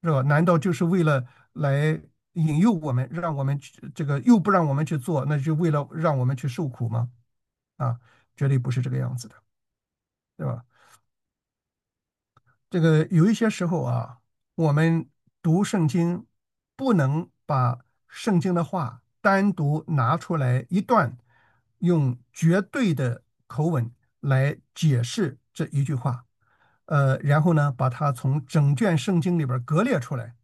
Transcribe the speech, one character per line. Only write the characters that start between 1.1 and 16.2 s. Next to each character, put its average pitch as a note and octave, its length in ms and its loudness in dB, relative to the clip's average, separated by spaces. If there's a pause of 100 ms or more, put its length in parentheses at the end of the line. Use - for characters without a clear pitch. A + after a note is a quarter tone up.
来 D3+ 500 -2 (300)
引 D#3 260 0
诱 A3 140 4
我 D3+ 200 -4
们， B2+ 180 -2
让 E3 260 -4
我 C#3 80 -4
们 C#3 140 -2
去， - 360 -18
这 D#3+ 100 -6
个 C#3 160 -2
又 A#3+ 180 6
不 G3 120 0
让 F3+ 160 4
我 C#3 80 0
们 D3+ 100 0
去 D#3 140 -4
做， C#3 280 -2
那 D3+ 120 0
就 D3+ 160 0
为 E3 160 2
了 D3 220 0
让 D#3+ 260 0
我 B2 60 0
们 C3 120 0
去 C#3+ 120 -6
受 D3 200 -6
苦 A#2+ 200 -6
吗？ A#2 220 -4 (680)
啊， B2 240 -4 (360)
绝 C#3 120 -2
对 C3+ 100 2
不 B2 120 -4
是 B2 100 0
这 B2+ 80 -4
个 B2+ 100 -4
样 B2+ 180 -4
子 A#2+ 120 -12
的， - 60 -20 (1000)
对 D3+ 100 -8
吧？ A#2+ 180 -8 (2000)
这 F3 100 -2
个 D#3 280 4
有 E3+ 180 4
一 A3+ 80 4
些 A3 160 0
时 F3+ 160 -6
候 D#3+ 160 -4
啊， A#2+ 380 -6 (340)
我 D#3+ 180 0
们 D#3+ 360 2 (340)
读 E3 200 2
圣 F#3+ 240 0
经 E3+ 400 0 (480)